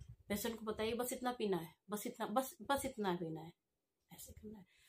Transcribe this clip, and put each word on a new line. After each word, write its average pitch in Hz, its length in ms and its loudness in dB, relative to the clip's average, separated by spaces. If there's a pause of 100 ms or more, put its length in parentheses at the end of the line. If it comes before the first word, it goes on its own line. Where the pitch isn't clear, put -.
(280)
patient 220 300 0
को 220 80 -8
बताइए, 220 260 2
"बस 247 200 2
इतना 247 200 2
पीना 202 240 4
है, 165 180 -4 (160)
बस 202 160 -2
इतना, 226 200 -2
बस, 262 360 2
बस 277 220 4
इतना 208 320 2
पीना 160 240 -4
है।" 165 120 -12 (600)
ऐसे - 200 -14
करना 214 260 -12
है। 180 80 -16 (220)